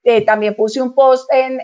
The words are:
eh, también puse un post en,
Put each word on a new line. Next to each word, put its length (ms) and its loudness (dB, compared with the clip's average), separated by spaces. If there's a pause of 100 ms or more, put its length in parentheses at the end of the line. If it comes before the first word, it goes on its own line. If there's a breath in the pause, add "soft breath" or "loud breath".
eh, 220 2
también 320 -2
puse 260 -4
un 140 -6
post 380 2
en, 300 -2